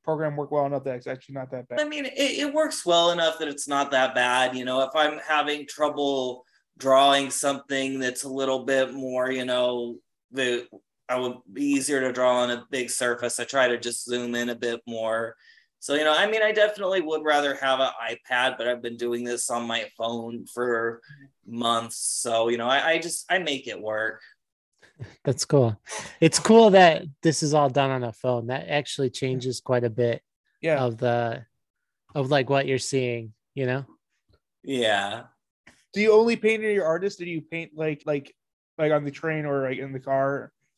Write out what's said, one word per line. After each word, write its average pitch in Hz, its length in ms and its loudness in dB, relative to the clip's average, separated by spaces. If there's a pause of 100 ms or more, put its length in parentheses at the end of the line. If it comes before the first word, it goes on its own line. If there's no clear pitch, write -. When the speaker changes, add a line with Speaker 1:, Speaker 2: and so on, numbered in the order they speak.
Speaker 1:
program 156 320 -2
work 147 160 -6
well 147 140 2
enough 139 180 -4
that 131 140 -6
it's 127 100 -12
actually 131 280 -12
not 131 160 -10
that 127 180 -12
bad? 190 100 -4
Speaker 2:
I 302 60 0
mean, 302 180 -8
it, 262 140 -10
it 277 360 -2
works 311 320 -2
well 170 260 4
enough 165 280 0
that 156 80 -4
it's 143 220 -8
not 139 220 0
that 131 220 2
bad. 127 400 2
You 127 120 -6
know, 127 160 0
if 131 140 -2
I'm 151 240 2
having 147 460 -2
trouble 139 800 -2 (340)
drawing 135 540 6
something 135 680 -2
that's 127 260 -4
a 139 40 -10
little 131 360 -2
bit 131 280 2
more, 131 380 -2
you 127 140 -4
know, 123 540 -2 (320)
the, 123 360 -2 (420)
I 127 100 -2
would 123 200 -6 (120)
be 139 140 -4
easier 139 340 0
to 127 140 -2
draw 127 240 4
on 123 140 0
a 117 200 -6
big 123 180 -4
surface, 120 480 -2
I 123 60 -4
try 131 240 2
to 120 100 0
just 117 280 -6
zoom 120 300 -4
in 120 140 -2
a 120 60 -4
bit 117 320 -4
more. 113 480 -4 (440)
So, 143 160 -4
you 151 100 2
know, 151 120 4
I 208 140 2
mean, 220 100 0
I 214 120 2
definitely 202 480 2
would 156 220 -2
rather 147 320 2
have 135 260 0
an 127 80 2 (120)
iPad, 123 560 -2
but 117 120 -4
I've 120 120 -2
been 117 140 -8
doing 120 300 -4
this 120 240 -4
on 120 180 -4
my 113 300 -4
phone 117 480 -6
for 117 560 -4 (440)
months. 117 520 -4
So, 113 500 -2
you 120 100 0
know, 117 100 -2
I, 139 240 2
I 165 80 2
just, 165 300 -8
I 185 100 2
make 143 280 -6
it 101 140 -10
work. 110 400 -6 (1040)
Speaker 3:
That's - 180 0
cool. 120 340 4 (440)
It's 165 180 4
cool 220 300 10
that 180 340 8 (180)
this 160 220 2
is 147 100 0
all 143 160 6
done 135 220 2
on 127 140 -2
a 113 80 -6
phone. 120 340 -2
That 131 220 -6
actually 143 400 -2
changes 127 500 -4
quite 123 240 0
a 120 60 2
bit 117 340 0 (380)
Speaker 1:
Yeah. 151 200 0
Speaker 3:
of 120 160 -2
the, 120 480 -2 (680)
of, 135 160 0
like, 135 180 2
what 139 160 2
you're 135 140 0
seeing, 120 540 -4 (220)
you 135 100 -4
know? 131 200 -2 (800)
Speaker 2:
Yeah. 110 600 -2 (680)
Speaker 1:
Do 196 80 -8
you 214 140 4
only 226 240 6
paint 220 260 0
in 214 100 0
your 190 120 0
artist? 175 340 -2
Do 175 60 -10
you 165 160 -6
paint, 165 340 -10
like, 156 300 -4
like, 147 280 -4 (440)
like, 156 160 2
on 147 100 2
the 143 80 -6
train 156 340 -4
or, 139 220 -2
like, 127 120 -4
in 135 120 -8
the 135 80 -8
car? 135 540 -2 (240)